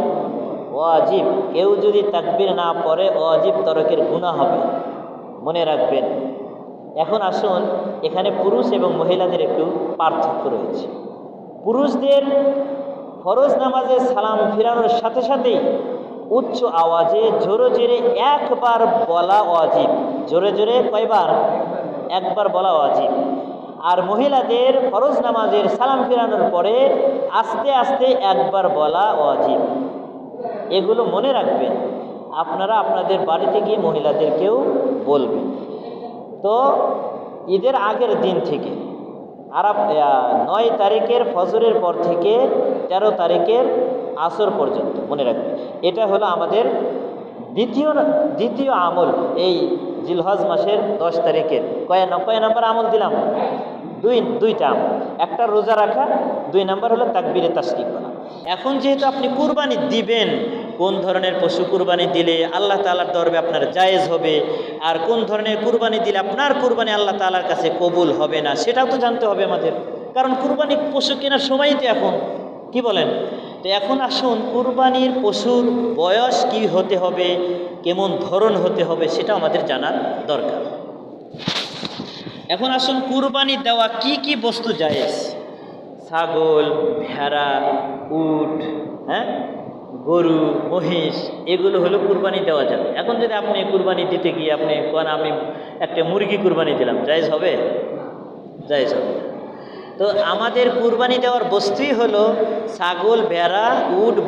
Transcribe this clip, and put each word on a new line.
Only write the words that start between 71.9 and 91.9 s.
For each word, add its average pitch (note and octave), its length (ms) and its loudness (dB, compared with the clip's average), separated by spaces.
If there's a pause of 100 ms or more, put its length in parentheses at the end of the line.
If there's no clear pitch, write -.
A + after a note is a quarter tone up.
কি B3 100 0
বলেন? F#3+ 260 2 (540)
তো F3+ 60 -6
এখন G3+ 320 0
আসুন, B3+ 380 0 (140)
কুরবানির B3+ 580 2 (120)
পশুর A#3 760 0
বয়স G#3+ 540 2
কি G#3+ 160 0
হতে F#3 300 2
হবে, F3+ 600 0 (240)
কেমন F3+ 340 0 (140)
ধরন G#3 260 2
হতে F3+ 280 0
হবে, E3 240 0
সেটা - 260 0
আমাদের D#3+ 320 0
জানার - 600 -4
দরকার। - 500 -4 (1700)
এখন G#3 220 -2
আসুন, C4 300 0
কুরবানি C4+ 560 0
দেওয়া A#3 320 2
কি A#3+ 280 -2
কি C#4 200 -2
বস্তু A3+ 360 -2
জায়েজ? - 640 -2 (720)
ছাগল, D#3 920 2
ভেড়া, C#3+ 640 0 (500)
উট, D#3 520 0 (460)
হ্যাঁ, G3+ 400 -4 (560)
গরু, D#3+ 500 2 (160)
মহিষ, E3 600 -2 (160)
এগুলো F3+ 340 2
হলো F3+ 180 2 (100)